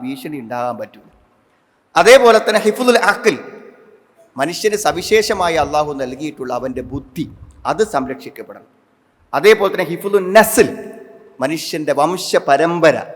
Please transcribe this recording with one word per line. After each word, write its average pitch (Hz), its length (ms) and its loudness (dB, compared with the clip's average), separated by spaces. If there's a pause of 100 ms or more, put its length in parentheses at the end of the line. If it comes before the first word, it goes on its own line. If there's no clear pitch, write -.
ഭീഷണി 135 400 -10
ഉണ്ടാകാൻ 120 380 -8
പറ്റില്ല. 107 300 -18 (920)
അതേപോലെ 233 440 8
തന്നെ 214 220 0
ഹിഫ്ലുൽ 233 320 4 (120)
അഖ്ൽ, 196 260 0 (1040)
മനുഷ്യന് 190 440 -2
സവിശേഷമായി 180 800 0
അള്ളാഹു 147 260 -2 (100)
നൽകിയിട്ടുള്ള 131 580 -8
അവൻ്റെ 127 240 -8 (100)
ബുദ്ധി, 160 320 -10 (460)
അത് 160 120 0 (120)
സംരക്ഷിക്കപ്പെടണം. 120 760 -10 (680)
അതേപോലെ 202 340 4
തന്നെ 175 200 -4
ഹിഫ്ലുൻ 190 340 -2 (100)
നസ്ൽ, 190 320 4 (760)
മനുഷ്യൻ്റെ 151 580 -4
വംശപരമ്പര, 165 960 2 (200)